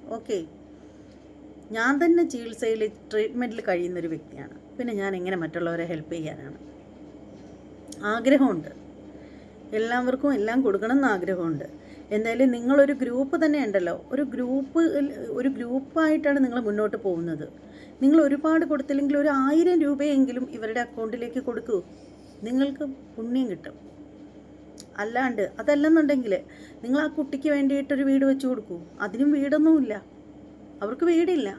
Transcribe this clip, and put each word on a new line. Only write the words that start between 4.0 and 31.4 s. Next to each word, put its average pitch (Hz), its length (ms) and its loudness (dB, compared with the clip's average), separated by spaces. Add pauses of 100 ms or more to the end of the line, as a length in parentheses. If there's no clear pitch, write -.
വ്യക്തിയാണ്. - 420 -14 (200)
പിന്നെ 240 160 -6 (100)
ഞാൻ 196 80 -2 (100)
എങ്ങനെ 185 240 -4
മറ്റുള്ളവരെ 170 480 -4
ഹെൽപ്പ് 156 240 -8
ചെയ്യാനാണ്? 147 420 -10 (1600)
ആഗ്രഹമുണ്ട്, 233 560 4 (1080)
എല്ലാവർക്കും 247 580 0
എല്ലാം 220 280 0
കൊടുക്കണമെന്ന് 233 500 2
ആഗ്രഹമുണ്ട്. 175 520 -4 (480)
എന്തായാലും 226 400 2
നിങ്ങളൊരു 277 480 4
ഗ്രൂപ്പ് 262 400 -2
തന്നെ 302 220 2
ഉണ്ടല്ലോ, 190 280 0 (200)
ഒരു 277 100 -2 (100)
ഗ്രൂപ്പ്, 262 480 -2 (600)
ഒരു 262 160 0
ഗ്രൂപ്പായിട്ടാണ് 285 880 0
നിങ്ങൾ 240 140 -2 (100)
മുന്നോട്ട് 208 360 0
പോകുന്നത്. 170 400 -4 (580)
നിങ്ങൾ 294 240 8
ഒരുപാട് 311 440 2
കൊടുത്തില്ലെങ്കിൽ 285 520 0
ഒരു 302 80 2 (140)
ആയിരം 339 400 4
രൂപയെങ്കിലും 269 600 0 (120)
ഇവരുടെ 220 280 -4
അക്കൗണ്ടിലേക്ക് 233 640 -6
കൊടുക്കൂ, 226 300 -4 (680)
നിങ്ങൾക്ക് 277 380 -2 (320)
പുണ്യം 247 360 -2
കിട്ടും. - 240 -12 (1300)
അല്ലാണ്ട് 233 420 -2 (160)
അതല്ലെന്നുണ്ടെങ്കിൽ 285 720 4 (480)
നിങ്ങൾ 254 220 0
ആ 302 40 -2 (100)
കുട്ടിക്ക് 277 360 -4
വേണ്ടിയിട്ടൊരു 277 560 0
വീട് 269 200 4
വെച്ച് 269 200 0
കൊടുക്കൂ. 208 280 -6 (280)
അതിനും 240 300 2
വീടൊന്നുമില്ല, 285 580 4 (880)
അവർക്ക് 233 300 -2
വീടില്ല. 330 360 2 (100)